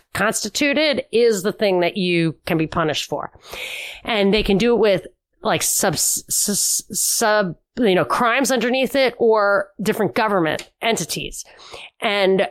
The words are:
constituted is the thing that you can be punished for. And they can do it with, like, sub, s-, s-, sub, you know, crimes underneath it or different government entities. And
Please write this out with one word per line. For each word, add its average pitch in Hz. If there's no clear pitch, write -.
constituted 240
is 226
the 196
thing 190
that 175
you 170
can 170
be 160
punished 156
for. -
And 202
they 214
can 202
do 240
it 208
with, 196
like, 180
sub, -
s-, -
s-, -
sub, 208
you 220
know, 175
crimes 247
underneath 254
it 262
or 208
different 202
government 202
entities. -
And 196